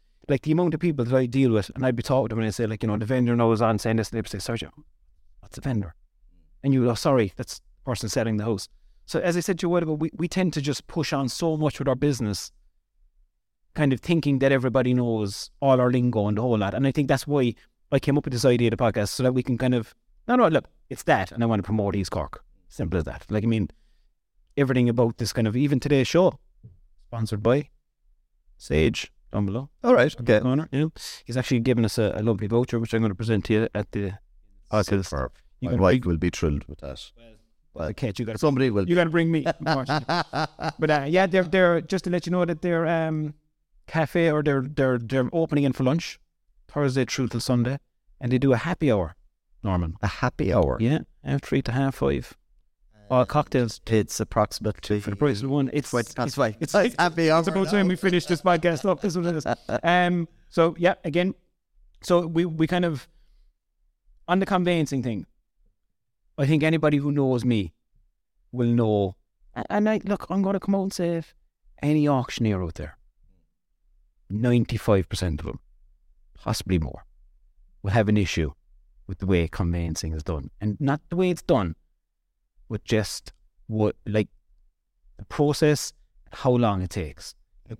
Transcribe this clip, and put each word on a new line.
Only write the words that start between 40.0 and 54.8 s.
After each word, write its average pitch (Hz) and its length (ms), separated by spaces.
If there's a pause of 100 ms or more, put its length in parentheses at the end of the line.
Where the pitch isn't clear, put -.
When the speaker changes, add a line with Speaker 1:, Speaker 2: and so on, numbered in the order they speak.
Speaker 1:
But, 156 120
uh, 147 180
yeah, 185 180
they're, 185 160
they're, 175 380
just 180 240
to 175 60
let 175 160
you 170 60
know 180 120
that 165 180
they're, 170 240
um, 160 480 (520)
cafe 165 440
or 151 120
they're, 139 200
they're, 131 360
they're 123 340
opening 151 320
in 135 80
for 131 120
lunch 151 340 (500)
Thursday 135 360
through 123 240
till 120 120
Sunday, 123 380 (420)
and 123 120
they 131 60
do 139 140
a 120 40
happy 160 340
hour, 92 260 (460)
Norman. 90 380
Speaker 2:
A - 60
happy 104 460
hour? 113 280
Speaker 1:
Yeah, 127 200 (240)
half 139 180
three 139 200
to - 100
half 135 240
five. 139 380 (760)
All 127 160
cocktails. 127 600
Speaker 2:
It's 110 320
approximately 107 800